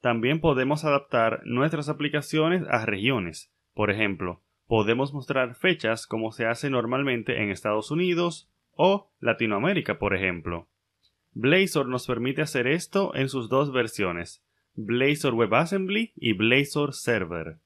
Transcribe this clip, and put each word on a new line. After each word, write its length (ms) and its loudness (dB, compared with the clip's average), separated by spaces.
También 380 2
podemos 460 2
adaptar 600 2
nuestras 440 0
aplicaciones 800 0
a 160 2
regiones. 680 -2
Por 180 2
ejemplo, 520 -2
podemos 480 2
mostrar 420 -2
fechas 520 0
como 240 -4
se 140 -4
hace 240 -2
normalmente 720 0
en 80 0
Estados 420 -2
Unidos 580 -2
o 480 2
Latinoamérica, 800 0
por 180 0
ejemplo. 520 -4
Blazor 540 2
nos 200 -4
permite 340 -2
hacer 260 -2
esto 480 -2
en 140 0
sus 200 -4
dos 240 2
versiones, 680 -2
Blazor 580 0
WebAssembly 800 0
y 180 0
Blazor 600 2
Server. 720 -4